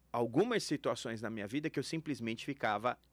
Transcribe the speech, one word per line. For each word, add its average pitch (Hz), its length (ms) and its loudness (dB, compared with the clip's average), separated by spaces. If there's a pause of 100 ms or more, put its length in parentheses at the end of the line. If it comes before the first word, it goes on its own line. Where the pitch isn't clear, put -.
(120)
algumas 151 500 4
situações 120 580 -2
na 113 80 -4
minha 107 200 -4
vida 151 200 -2
que 147 120 -2
eu - 20 -2
simplesmente 127 640 -4
ficava 117 520 0 (160)